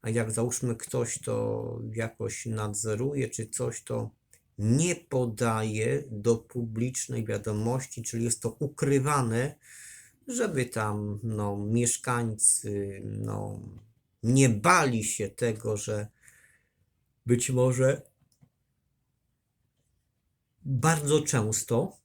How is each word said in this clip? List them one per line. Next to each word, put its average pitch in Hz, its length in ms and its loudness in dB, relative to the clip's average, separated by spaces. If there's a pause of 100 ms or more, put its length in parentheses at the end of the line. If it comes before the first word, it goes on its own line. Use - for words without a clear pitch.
A 113 80 -4
jak, 113 200 0
załóżmy, 117 460 -2
ktoś - 420 -4
to 110 600 -4 (140)
jakoś 110 540 -6
nadzoruje 110 800 -2
czy 113 180 -8
coś, - 360 -6
to 113 280 -4 (480)
nie 135 380 4
podaje 117 1120 0
do 113 260 2
publicznej 117 880 -4
wiadomości, 110 760 -2
czyli 117 220 -2
jest 117 160 0
to - 100 -2
ukrywane, 139 1040 2 (760)
żeby 202 380 0
tam, 104 560 -2
no, 107 340 -2
mieszkańcy, 107 1500 0
no, 104 560 -6 (640)
nie 131 260 8
bali 120 560 4
się 104 240 -2
tego, 110 480 -2
że 104 300 -4 (1200)
być 120 240 2
może 127 520 2 (2500)
bardzo 147 560 2
często 117 840 0